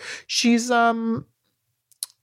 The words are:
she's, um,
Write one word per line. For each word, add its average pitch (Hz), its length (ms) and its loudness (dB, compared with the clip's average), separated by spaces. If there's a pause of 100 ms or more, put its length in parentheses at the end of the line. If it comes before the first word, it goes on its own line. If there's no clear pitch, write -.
(260)
she's, 240 440 0
um, 226 540 0 (1000)